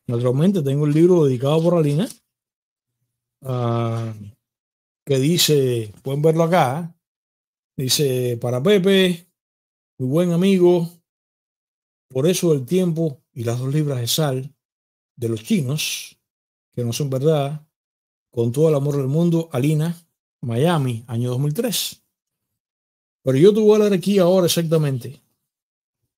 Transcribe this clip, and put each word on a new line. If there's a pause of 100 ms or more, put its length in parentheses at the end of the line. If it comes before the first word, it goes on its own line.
naturalmente
tengo
el
libro
dedicado
por
Alina, (1300)
ah, (920)
que
dice,
pueden
verlo
acá, (840)
dice,
"Para
Pepe, (720)
mi
buen
amigo, (1200)
por
eso
el
tiempo (100)
y
las
dos
libras
de
sal (600)
de
los
chinos, (560)
que
no
son
verdad, (640)
con
todo
el
amor
del
mundo,
Alina, (460)
Miami,
año
dos
mil
tres". (1200)
Pero
yo
te
voy
a
leer
aquí
ahora
exactamente (960)